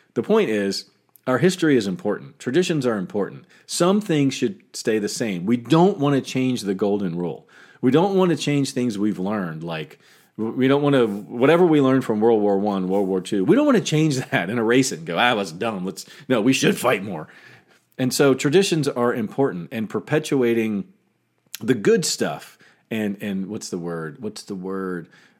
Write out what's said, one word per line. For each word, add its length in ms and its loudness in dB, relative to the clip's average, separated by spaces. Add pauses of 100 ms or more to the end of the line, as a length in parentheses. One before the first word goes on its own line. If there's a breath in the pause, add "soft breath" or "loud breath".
(140)
the 100 -2
point 260 2
is, 360 -2 (420)
our 100 2
history 380 2
is 100 2
important. 540 -6
Traditions 460 0
are 120 0
important. 460 -6 (220 soft breath)
Some 340 2
things 340 2
should 380 -4
stay 260 -2
the 100 -2
same. 380 -4
We 100 2
don't 420 4
wanna 220 2
change 420 -2
the 120 -2
golden 400 -2
rule. 340 -8 (340 loud breath)
We 100 4
don't 240 4
wanna 180 4
change 380 -2
things 260 -4
we've 220 -2
learned. 420 -6
Like, 380 -10 (360 soft breath)
w-, 200 -6
we 100 2
don't 160 2
wanna, 240 4
whatever 580 2
we 160 4
learned 240 2
from 140 -2
World 240 4
War 160 2
One, 300 -2
World 180 0
War 140 0
Two, 240 -2
we 100 4
don't 120 4
wanna 140 4
change 360 0
<laughs> 160 -6
that 180 -2
and 80 -2
erase 320 2
it 80 -8
and 80 -16
go, 120 -2
"Ah, 180 2
that's 160 -4
dumb. 320 -6
Let's," 200 -10 (240 loud breath)
no, 120 2
we 120 4
should 240 2
fight 280 -2
more. 240 -10 (720 loud breath)
And 140 -2
so 220 4
traditions 540 2
are 260 0
important, 580 -4
and 160 -6
perpetuating 1040 -2 (680)
the 120 0
good 320 2
stuff 540 -6 (320 soft breath)
and, 320 -4
and 240 -6
what's 240 -12
the 80 -4
word? 420 -8
What's 220 -12
the 120 -12
word? 540 -8 (320 soft breath)